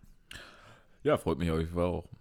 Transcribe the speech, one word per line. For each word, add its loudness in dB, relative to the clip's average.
Ja, 4
freut 0
mich 0
auf 2
jeden -2
Fall 2
auch. -2